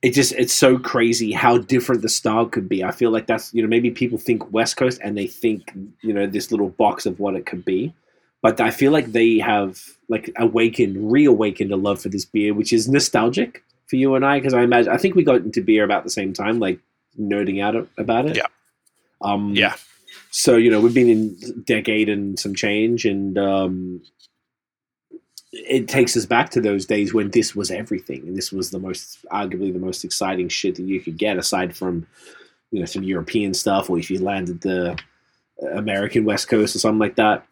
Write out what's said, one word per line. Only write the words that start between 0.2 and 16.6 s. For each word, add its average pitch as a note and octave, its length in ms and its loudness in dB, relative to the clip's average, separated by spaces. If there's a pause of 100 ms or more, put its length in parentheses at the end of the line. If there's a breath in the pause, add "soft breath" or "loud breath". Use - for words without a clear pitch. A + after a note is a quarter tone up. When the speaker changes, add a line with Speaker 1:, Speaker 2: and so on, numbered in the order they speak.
Speaker 1:
it's B2 200 0
so B2+ 260 6
crazy A#2 540 0
how A#2+ 240 4
different B2 460 0
the A2 80 -2
style A2+ 340 0
could G#2 240 -4
be. F#2+ 160 -2
I F#2 60 -4
feel A2+ 220 0
like A2 140 -2
that's, - 280 -4
you A#2 80 2
know, A2 60 0
maybe A#2 220 2
people A#2 280 -4
think A2 340 -2
West A2+ 240 0
Coast B2+ 260 0
and G#2 140 -6
they G2 100 -4
think, G#2+ 460 -4 (300)
you A2 100 -2
know, G2+ 140 0
this G2 240 -6
little G2+ 180 0
box - 380 0
of F#2 120 -6
what G2 160 -2
it F#2 120 -8
could F2+ 180 -10
be. G#2+ 300 -2 (480)
But - 180 2
I A2+ 120 2
feel C#3 200 4
like B2+ 200 0
they A2+ 260 4
have, G2+ 420 -2 (300)
like, A2+ 260 -4
awakened, A2+ 720 0
reawakened A2 640 4
a G2 40 -2
love G2 260 -2
for G2+ 80 -6
this G2 160 -6
beer, G#2 260 0
which G#2 220 0
is A2+ 160 2
nostalgic A#2+ 760 0 (220)
for C3+ 100 -2
you C3+ 180 4
and C3 100 2
I, C#3 160 2
'cause C3 140 0
I B2 80 4
imagine, A#2+ 280 4
I A#2+ 60 2
think F#3 200 2
we F3 60 6
got C#3 200 4
into G#2+ 180 -4
beer G#2+ 240 4
about G2+ 180 0
the A2 60 -8
same G2 240 -4
time, G#2 260 -2
like, F#2 200 -2 (420)